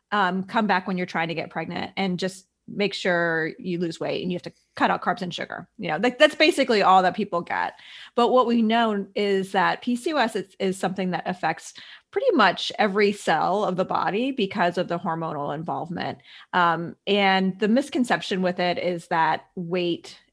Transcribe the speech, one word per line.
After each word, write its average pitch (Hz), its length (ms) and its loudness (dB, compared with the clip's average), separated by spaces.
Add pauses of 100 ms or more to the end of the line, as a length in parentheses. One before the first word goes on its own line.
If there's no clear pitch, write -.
(100)
Um, 190 320 0
come 214 240 0
back 190 220 0
when 185 80 -2
you're 180 100 -2
trying 165 220 -2
to 165 60 -6
get 156 160 -6
pregnant - 460 -8
and 190 220 0
just 185 280 -6 (220)
make 196 240 -2
sure 170 680 0
you 175 180 -4
lose 170 220 -4
weight 147 220 -4
and 180 100 -4
you - 20 -4
have 175 80 -8
to 165 100 -14 (220)
cut 233 160 2
out 180 100 -2
carbs - 220 -4
and 180 100 -6
sugar." - 360 -10 (100)
You 175 100 -8
know, 156 120 -2
that, 247 180 0
that's 302 160 6
basically 269 480 4
all 185 200 8
that 180 120 2
people 180 260 -2
get. - 340 -4 (420)
But 233 160 4
what 247 160 6
we 233 120 4
know 220 540 2
is 196 380 0
that 170 300 2
P 247 120 0
C 320 180 -2
O 302 40 -2
S 233 180 2
is, 190 240 -8
is 190 180 0
something 185 360 -2
that 170 140 -4
affects - 480 -6 (360)
pretty 494 220 0
much 214 440 2
every 208 360 2
cell 180 520 0
of 185 120 -2
the 185 80 0
body 180 480 -2
because 190 460 0
of 175 100 -2
the 170 100 -4
hormonal 160 560 -4
involvement. 147 640 -6 (360)
Um, 170 420 2 (100)
and 190 540 4
the 214 80 2
misconception 214 760 0
with 180 160 0
it 180 200 0
is 175 300 -4
that 160 460 2
weight 175 640 -4 (140)